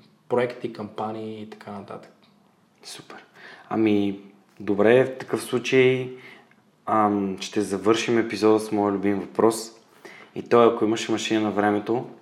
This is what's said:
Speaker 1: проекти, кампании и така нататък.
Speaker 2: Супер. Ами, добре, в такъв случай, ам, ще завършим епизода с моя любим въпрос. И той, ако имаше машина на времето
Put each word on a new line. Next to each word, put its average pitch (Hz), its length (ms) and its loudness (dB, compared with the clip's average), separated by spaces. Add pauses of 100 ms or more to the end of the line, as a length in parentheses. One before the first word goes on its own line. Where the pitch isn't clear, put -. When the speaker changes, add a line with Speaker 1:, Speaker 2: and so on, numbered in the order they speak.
(280)
Speaker 1:
проекти, 120 440 -2
кампании 110 720 -10
и 107 80 -16
така - 220 -16
нататък. 101 400 -16 (720)
Speaker 2:
Супер. - 400 -20 (440)
Ами, 104 520 0 (400)
добре, 104 440 6
в 131 140 -6
такъв - 240 -6
случай, 127 680 2 (760)
ам, 104 540 0
ще - 200 -4
завършим 101 580 0
епизода 110 420 2
с 110 120 -8
моя 101 200 0
любим 98 280 -2
въпрос. 110 520 0 (640)
И - 80 -10
той, 117 320 6
ако 113 100 -2
имаше 113 280 -2
машина 110 280 -2
на 104 100 0
времето 104 540 0 (180)